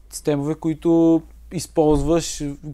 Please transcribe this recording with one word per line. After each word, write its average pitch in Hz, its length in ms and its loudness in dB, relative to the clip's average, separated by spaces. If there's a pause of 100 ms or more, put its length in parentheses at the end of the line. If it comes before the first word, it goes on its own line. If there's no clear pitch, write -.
(100)
стемове, 147 440 -2
които 165 680 2 (300)
използваш, 151 920 0 (320)